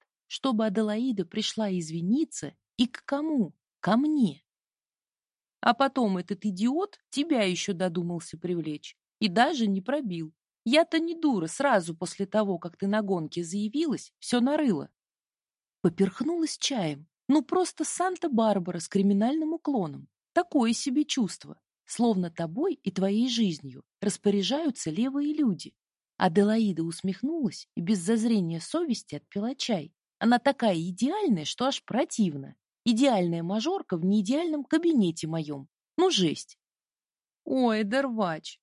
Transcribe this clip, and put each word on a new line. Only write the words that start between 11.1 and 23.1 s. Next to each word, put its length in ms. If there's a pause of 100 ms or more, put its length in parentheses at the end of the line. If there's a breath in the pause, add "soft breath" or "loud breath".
дура 320
сразу 480
после 320
того, 320
как 180
ты 100
на 160
гонке 420
заявилась, 760
все 220
нарыла. 480 (920)
Поперхнулась 760
чаем. 480 (220)
Ну 140
просто 420
Санта-Барбара 960
с 80
криминальным 640
уклоном. 540 (240)
Такое 400
себе 320
чувство. 560 (260)
Словно 440
тобой 440
и 160
твоей 380